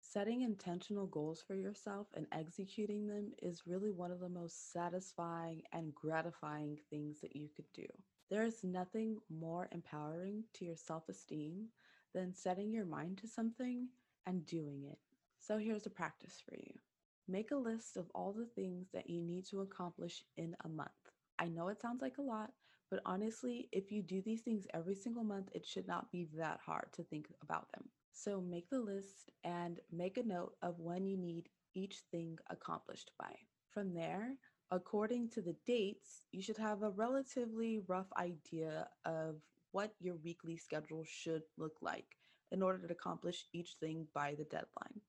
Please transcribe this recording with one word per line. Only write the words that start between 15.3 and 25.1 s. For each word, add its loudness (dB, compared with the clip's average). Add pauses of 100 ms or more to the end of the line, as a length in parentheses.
So 2
here's 2
a -4
practice -4
for -10
you. -10 (540)
Make 2
a 4
list 0
of -2
all 0
the 0
things -2
that -4
you 0
need 0
to -2
accomplish -4 (120)
in -2 (100)
a -2
month. -2 (480)
I 6
know 2
it -4
sounds 0
like 0
a 0
lot, 0 (400)
but 2
honestly, 2
if 2
you 2
do 2
these 2
things 2
every 2
single 0